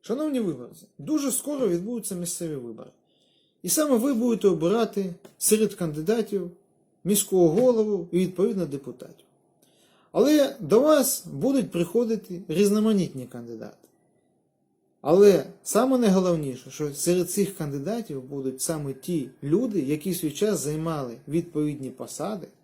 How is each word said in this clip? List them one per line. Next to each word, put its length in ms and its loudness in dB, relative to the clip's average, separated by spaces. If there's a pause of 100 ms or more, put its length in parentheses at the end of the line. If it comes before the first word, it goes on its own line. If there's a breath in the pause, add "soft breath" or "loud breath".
Шановні 380 -4
виборці, 460 -6 (120)
дуже 340 -2
скоро 360 -2
відбудуться 480 -4
місцеві 400 -8
вибори. 340 -14 (720)
І 60 -6
саме 280 2
ви 160 2
будете 340 2
обирати 680 0 (240)
серед 360 2
кандидатів 800 -4 (520)
міського 460 4
голову 640 2
і, 80 2
відповідно, 460 0
депутатів. 600 -12 (880 soft breath)
Але 480 4
до 200 4
вас 460 4
будуть 460 -2
приходити 760 -2
різноманітні 760 2
кандидати. 640 -16 (1120)
Але 440 6 (180)
саме 340 2
найголовніше, 720 2
що 220 -6
серед 380 0
цих 260 -2
кандидатів 680 -6
будуть 380 -6
саме 320 -4
ті 360 -4 (140)
люди, 360 2
які 320 -2
в 60 -2
свій 140 -4
час 280 -2
займали 560 -6 (120)
відповідні 600 -4
посади 580 -10 (160)